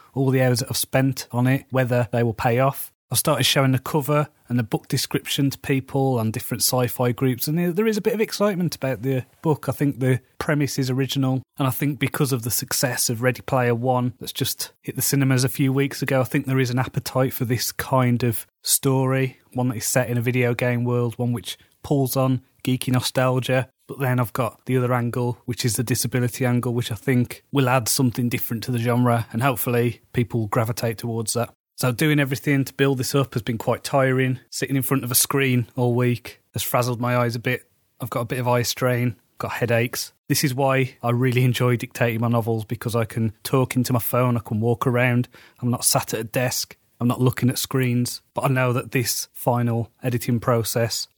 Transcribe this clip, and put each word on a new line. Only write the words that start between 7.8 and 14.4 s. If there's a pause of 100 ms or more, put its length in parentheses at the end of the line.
is
a
bit
of
excitement
about
the (160)
book.
I
think
the (180)
premise
is
original, (160)
and
I
think
because
of
the
success
of
Ready
Player
One
that's
just (100)